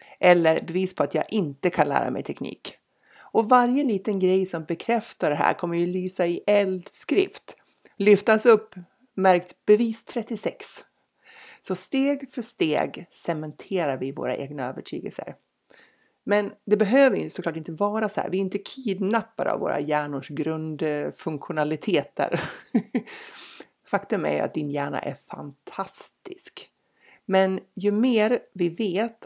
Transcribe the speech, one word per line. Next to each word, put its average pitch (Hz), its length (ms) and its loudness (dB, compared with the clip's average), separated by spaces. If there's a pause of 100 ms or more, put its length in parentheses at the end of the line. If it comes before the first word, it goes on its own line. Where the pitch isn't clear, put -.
(200)
Eller 165 420 6
bevis 175 340 -2
på - 80 0
att - 120 -2
jag 151 140 0
inte 147 400 -2
kan 147 180 2
lära 135 220 0
mig 127 140 -4
teknik. - 540 -10 (560)
Och 220 160 2
varje 247 340 6
liten 202 360 0
grej 185 260 4
som 165 180 -2
bekräftar 175 640 -2
det 147 60 2
här - 180 4
kommer 170 240 -4
ju 175 80 2
lysa 180 420 -2
i 175 200 -2
eldskrift. 202 1080 0 (420)
Lyftas 208 480 6
upp, 220 300 6 (380)
märkt 185 520 2
bevis 220 400 4
trettiosex. - 600 -4 (960)
Så 190 140 -6
steg 269 560 0
för 247 100 -6
steg 147 720 0
cementerar 156 840 -4
vi 135 140 -6
våra 127 240 -4
egna 139 280 -8
övertygelser. - 720 -10 (880)
Men 202 280 0 (140)
det 196 120 4
behöver 220 400 6
ju 156 120 -6
såklart 165 260 -6
inte 165 160 -8
vara 208 380 -2
så - 120 -2
här. - 80 -6
Vi 180 80 -2
är 196 40 0
inte 190 160 -2
kidnappade 202 920 -2
av - 80 -2
våra - 200 -2
hjärnors 147 500 -2
grundfunktionaliteter. 151 2000 -2 (680)
<laughs> - 760 -18
Faktum 185 400 -2
är 151 160 0
att 143 120 -4
din 147 180 -4
hjärna 143 280 -4
är - 140 -6
fantastisk. - 1600 -10 (560)
Men 190 340 2 (160)
ju 202 160 0
mer 226 480 2 (140)
vi 175 160 -2
vet 208 560 -4